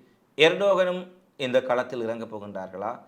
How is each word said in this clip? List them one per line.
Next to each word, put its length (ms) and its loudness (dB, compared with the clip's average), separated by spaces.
எர்டோகனும் 680 4
இந்த 260 2
களத்தில் 380 -2
இறங்கப் 340 -6
போகின்றார்களா, 720 -10